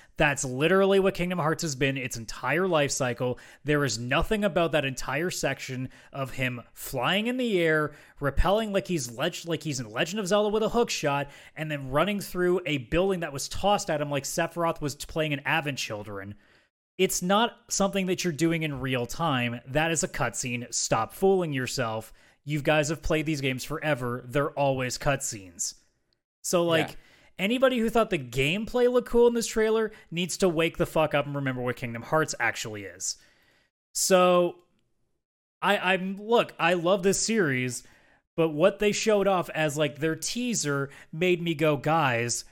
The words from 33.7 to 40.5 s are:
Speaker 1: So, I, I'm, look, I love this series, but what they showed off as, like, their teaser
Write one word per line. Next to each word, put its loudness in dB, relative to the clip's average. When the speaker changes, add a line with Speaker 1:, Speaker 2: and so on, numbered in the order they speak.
Speaker 1:
So, 4
I, 4
I'm, -2
look, 2
I 4
love 2
this 2
series, 0
but 2
what 4
they 2
showed 2
off 2
as, -2
like, 0
their 0
teaser -2